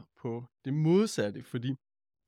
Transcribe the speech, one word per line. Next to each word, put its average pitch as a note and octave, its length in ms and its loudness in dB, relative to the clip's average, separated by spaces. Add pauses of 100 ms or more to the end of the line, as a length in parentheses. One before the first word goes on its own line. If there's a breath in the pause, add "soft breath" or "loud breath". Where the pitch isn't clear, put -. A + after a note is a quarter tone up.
(160)
på A#2+ 280 -8 (200)
det C3+ 100 -2
modsatte, D#3 680 2
fordi B2 320 -4 (540)